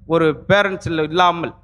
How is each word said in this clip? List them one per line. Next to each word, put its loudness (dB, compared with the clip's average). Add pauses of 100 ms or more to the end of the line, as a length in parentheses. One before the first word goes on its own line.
ஒரு 2 (200)
parents 0
இல்ல-, -2
இல்லாமல் 0 (100)